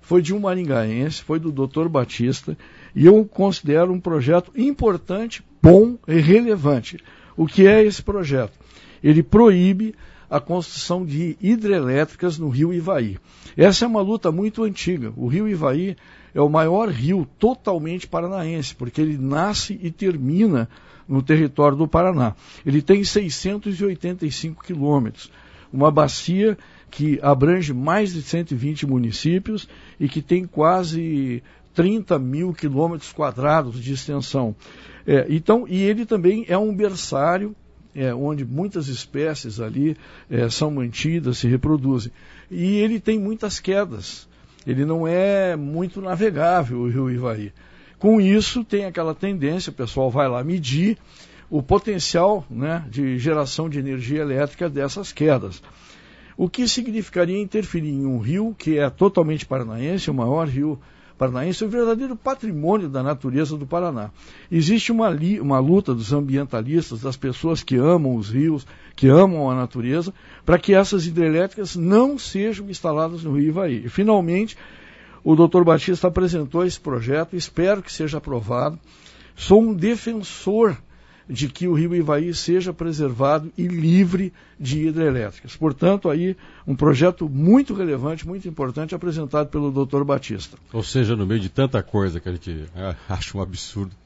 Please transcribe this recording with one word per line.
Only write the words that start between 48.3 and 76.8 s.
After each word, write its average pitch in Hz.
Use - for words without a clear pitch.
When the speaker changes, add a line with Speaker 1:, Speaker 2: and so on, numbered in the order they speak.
Speaker 1:
tem 202
aquela 165
tendência, 175
o -
pessoal 131
vai 135
lá 123
medir 165
o 151
potencial, 190
né, 151
de 131
geração 151
de 143
energia 135
elétrica 147
dessas 139
quedas. 127
O 180
que 247
significaria 208
interferir 185
em 139
um 127
rio 190
que 156
é 143
totalmente 175
paranaense, 131
o -
maior 139
rio 143
paranaense, 131
o 208
verdadeiro 233
patrimônio 202
da 135
natureza 139
do 143
Paraná. 143
Existe 170
uma 226
li-, 170
uma 139
luta 147
dos 113
ambientalistas, 139
das 131
pessoas 151
que 131
amam 139
os 104
rios, 143
que 131
amam 156
a 127
natureza, 127
pra 165
que 196
essas 190
hidrelétricas 170
não 220
sejam 202
instaladas 165
no 151
rio 143
Ivaí. 156
E, 117
finalmente, 196
o 156
doutor 170
Batista 170
apresentou 165
esse 180
projeto, 139